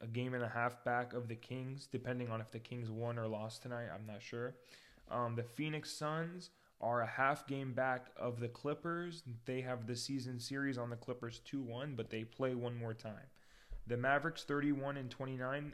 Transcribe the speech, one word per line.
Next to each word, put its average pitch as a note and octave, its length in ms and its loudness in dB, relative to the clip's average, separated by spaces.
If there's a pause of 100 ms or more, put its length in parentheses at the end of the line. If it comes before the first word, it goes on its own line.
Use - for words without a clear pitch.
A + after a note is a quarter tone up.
a A#2 60 -6
game B2 260 0
and B2 100 2
a A2+ 60 2
half A#2 340 2
back B2 300 2
of A#2 140 -2
the A2+ 80 -4
Kings, C3 560 -6
depending B2 380 0
on A2+ 120 0
if G#2+ 100 -8
the A2+ 80 -6
Kings A#2 300 -4
won A#2 300 0
or A2+ 80 2
lost A2 340 -2
tonight. A#2+ 320 -4
I'm G#2 140 -6
not G#2 140 -8
sure. A#2+ 340 -4 (560)
Um, A#2 240 4
the A#2 80 2
Phoenix D3+ 480 0
Suns E3 600 -2 (280)
are A#2+ 220 6
a A2+ 40 4
half C3+ 400 4
game C3+ 280 -2
back B2+ 340 2 (100)
of A#2 220 0
the A#2 80 0
Clippers. E3 760 -2 (220)
They B2+ 160 0
have B2 240 -2
the B2 100 0
season B2+ 440 -2
series C#3 380 0
on A#2+ 120 0
the A#2+ 60 -2
Clippers A#2 440 -4
two - 220 -4
one, B2+ 340 -4
but A2+ 140 -2
they A2 140 -2
play B2+ 320 2
one A#2+ 200 0
more A#2 180 -2
time. A2 340 -8 (580)
The A#2+ 120 2
Mavericks, C#3 460 4
thirty-one C#3+ 540 4
and B2+ 140 -4
twenty-nine. C3 640 -2